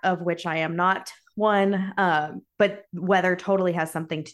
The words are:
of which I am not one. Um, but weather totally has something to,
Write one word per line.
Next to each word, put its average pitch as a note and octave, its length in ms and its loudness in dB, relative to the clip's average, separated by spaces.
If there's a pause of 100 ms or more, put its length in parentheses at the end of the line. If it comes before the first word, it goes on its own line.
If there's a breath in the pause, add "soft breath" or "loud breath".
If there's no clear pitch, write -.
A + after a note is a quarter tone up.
of F3+ 180 0
which E3+ 240 -4
I D#3+ 120 -2
am D#3+ 180 -2
not F3+ 340 0 (260)
one. G3 600 2
Um, D#3 440 0 (180)
but G3+ 320 0
weather F3+ 460 2
totally F#3+ 360 0
has D#3+ 180 -2
something D#3+ 340 -6
to, - 80 -20